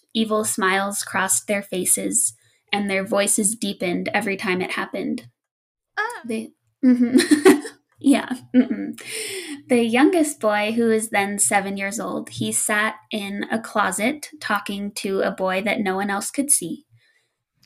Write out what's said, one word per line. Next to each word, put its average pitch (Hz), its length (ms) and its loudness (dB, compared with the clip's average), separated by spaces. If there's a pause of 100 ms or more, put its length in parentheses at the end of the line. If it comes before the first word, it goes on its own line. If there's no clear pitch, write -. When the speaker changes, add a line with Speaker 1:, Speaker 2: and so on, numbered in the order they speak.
(140)
Speaker 1:
evil 214 320 0
smiles 196 580 -2
crossed 190 440 -2
their 202 140 -2
faces, 190 720 -2 (380)
and 202 180 -2
their 196 160 0
voices 202 500 2
deepened 185 580 -4
every 202 240 -2
time 185 240 -2
it - 100 -4
happened. - 560 -6 (680)
Speaker 2:
Ah. 415 280 -4
Speaker 1:
They, 226 260 -4 (320)
mm-hmm. 240 340 6 (460)
<laughs> - 60 -10 (280)
Yeah. 262 320 4 (240)
Mm-mm. - 460 2 (680)
The 240 160 4
youngest 302 580 2
boy, 208 320 0
who 233 180 2
is 220 180 0
then 202 300 -2
seven 196 380 0
years 196 220 -6
old, 151 300 -6
he 220 220 -4
sat 220 440 0 (140)
in 202 400 -6
a 226 80 -2
closet 214 720 -2 (100)
talking 202 560 -4
to 196 260 -2
a 196 100 0
boy 185 300 -2
that 208 180 -2
no 190 160 0
one 202 160 -2
else 202 180 -4
could 277 220 -2
see. - 340 -4 (800)